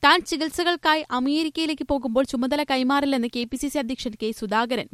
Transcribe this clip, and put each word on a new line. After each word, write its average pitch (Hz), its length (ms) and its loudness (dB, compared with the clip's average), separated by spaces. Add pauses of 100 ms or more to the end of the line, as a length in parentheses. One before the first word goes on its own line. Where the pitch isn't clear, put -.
താൻ 302 200 8
ചികിത്സകൾക്കായി 320 800 0 (100)
അമേരിക്കയിലേക്ക് 302 720 0
പോകുമ്പോൾ 262 400 0
ചുമതല 269 380 0
കൈമാറില്ലെന്ന് 269 680 0
കെ 240 140 -4
പി 247 140 -8
സി 285 100 -4
സി 285 100 -4
അധ്യക്ഷൻ 247 360 -6
കെ 220 180 -4
സുധാകരൻ 220 600 -2